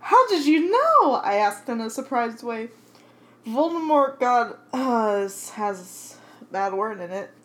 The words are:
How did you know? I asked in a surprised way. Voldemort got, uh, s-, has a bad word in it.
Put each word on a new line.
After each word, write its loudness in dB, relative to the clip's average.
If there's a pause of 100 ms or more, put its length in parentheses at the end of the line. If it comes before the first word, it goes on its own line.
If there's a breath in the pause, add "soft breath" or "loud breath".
How 4
did 0
you 4
know? 4
I 0
asked 0
in -4
a -6
surprised -4
way. -8 (760 soft breath)
Voldemort 0
got, 0 (140)
uh, 0
s-, -10
has -8 (240 loud breath)
a -20
bad -4
word -4
in -12
it. -10 (140)